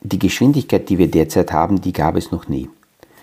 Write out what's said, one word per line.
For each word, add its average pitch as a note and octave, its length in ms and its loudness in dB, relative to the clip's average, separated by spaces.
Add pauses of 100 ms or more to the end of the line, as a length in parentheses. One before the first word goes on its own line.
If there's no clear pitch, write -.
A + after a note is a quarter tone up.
die F#2+ 180 -4
Geschwindigkeit, A#2 680 0
die F#2 100 2
wir E2 120 4
derzeit E2 420 0
haben, F2 300 0
die F2+ 100 -4
gab E2 240 -2
es - 160 -4
noch - 160 -8
nie. C#2 220 -6 (520)